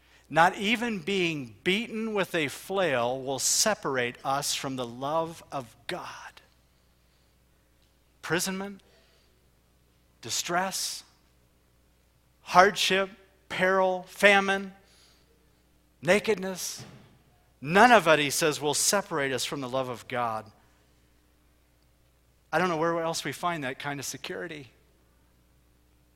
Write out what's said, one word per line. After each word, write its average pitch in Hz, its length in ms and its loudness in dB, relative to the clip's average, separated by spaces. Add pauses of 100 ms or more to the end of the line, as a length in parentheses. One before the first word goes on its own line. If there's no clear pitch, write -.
(300)
Not 165 280 6
even 220 420 -2
being 160 640 -4
beaten 220 500 -2
with 190 220 0
a 156 120 2
flail 135 720 -2
will 131 200 -4
separate 131 840 0
us 139 300 -2
from 135 220 -6
the 127 100 -6
love 147 560 -4 (100)
of 131 220 -10 (140)
God. - 540 -12 (1800)
Imprisonment, 190 640 -4 (1400)
distress, - 840 -4 (1400)
hardship, 190 680 4 (400)
peril, 185 580 2
famine, 196 640 4 (1300)
nakedness. 190 840 0 (800)
None 196 300 6
of 196 160 8
it, 156 120 8
he 147 100 2
says, 139 320 0
will 147 120 0
separate 156 580 0
us 123 140 -2
from 147 160 -6
the 127 80 -8
love 127 200 -2
of 117 180 -12
God. 113 380 -4 (2000)
I 156 80 2
don't 180 100 2
know 165 80 -2
where 170 240 0
else 165 220 -4
we 151 80 -6
find 170 320 -6
that 131 160 -8
kind 143 200 -8
of 139 60 -10
security 160 640 -12 (1500)